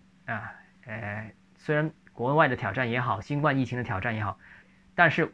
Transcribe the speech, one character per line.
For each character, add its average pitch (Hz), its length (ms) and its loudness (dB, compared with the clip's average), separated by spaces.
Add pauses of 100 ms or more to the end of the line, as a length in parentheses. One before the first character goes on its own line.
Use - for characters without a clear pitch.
(260)
啊， 110 260 -8 (340)
呃， 107 440 -8 (260)
虽 - 180 -2
然 156 160 2 (220)
国 127 240 0
外 156 100 8
的 127 80 0
挑 110 180 -2
战 123 160 0
也 117 120 0
好， 117 200 -2
新 143 200 -4
冠 143 180 4
疫 131 60 2
情 123 120 -4
的 123 60 -2
挑 101 180 -4
战 117 140 -2
也 107 80 -4
好， 101 160 -4 (560)
但 170 160 6
是 - 240 0